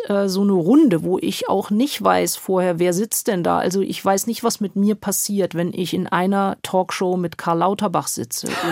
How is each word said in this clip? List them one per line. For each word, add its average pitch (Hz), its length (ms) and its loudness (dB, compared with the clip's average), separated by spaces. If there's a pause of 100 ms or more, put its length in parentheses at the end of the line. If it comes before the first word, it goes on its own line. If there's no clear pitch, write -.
äh, 202 220 0
so 190 140 0
eine 202 100 4
Runde, 185 500 6
wo 175 160 0
ich - 300 -4
auch 196 220 -2
nicht 220 320 0
weiß 185 340 2
vorher, 180 420 0
wer 175 140 2
sitzt 208 340 -2
denn 190 160 0
da. 170 160 2
Also 190 220 0
ich - 240 -4
weiß 196 240 2
nicht, 226 160 -4
was 226 160 -2
mit 196 160 -6
mir 202 180 2
passiert, 196 600 -2
wenn 170 160 -2
ich 180 220 -4
in 180 120 -2
einer 196 560 0
Talkshow 185 540 0
mit 175 220 -4
Karl 170 200 0
Lauterbach 180 500 0
sitze. - 400 -8 (240)